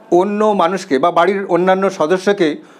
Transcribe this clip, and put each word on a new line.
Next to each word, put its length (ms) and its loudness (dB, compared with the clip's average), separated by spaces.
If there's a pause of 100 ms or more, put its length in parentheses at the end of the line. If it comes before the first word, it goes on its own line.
(100)
অন্য 340 0
মানুষকে 540 0
বা 120 2
বাড়ির 360 0
অন্যান্য 440 0
সদস্যকে 680 0 (240)